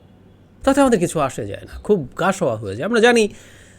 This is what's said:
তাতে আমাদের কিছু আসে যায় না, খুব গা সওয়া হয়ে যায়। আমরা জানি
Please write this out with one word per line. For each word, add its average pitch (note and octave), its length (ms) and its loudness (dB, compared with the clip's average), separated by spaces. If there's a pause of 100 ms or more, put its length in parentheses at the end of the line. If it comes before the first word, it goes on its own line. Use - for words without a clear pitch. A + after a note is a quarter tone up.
(640)
তাতে C#4 160 4
আমাদের B3 180 4
কিছু E3 220 -2
আসে B2+ 260 -4
যায় - 160 -12
না, - 180 -16
খুব F3 280 0 (100)
গা F#3 140 0
সওয়া C3+ 240 -2
হয়ে G#2 200 -8
যায়। D3 120 -6
আমরা A#3 120 0
জানি A#3 280 4 (500)